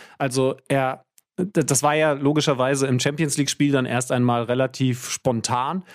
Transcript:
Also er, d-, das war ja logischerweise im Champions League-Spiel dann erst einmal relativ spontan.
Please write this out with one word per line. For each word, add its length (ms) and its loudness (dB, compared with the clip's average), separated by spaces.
Also 380 0
er, 380 -2
d-, 260 0
das 200 0
war 100 4
ja 200 2
logischerweise 760 0
im 100 2
Champions 380 -2
League-Spiel 340 0
dann 160 2
erst 240 -2
einmal 320 2
relativ 640 -2
spontan. 760 -2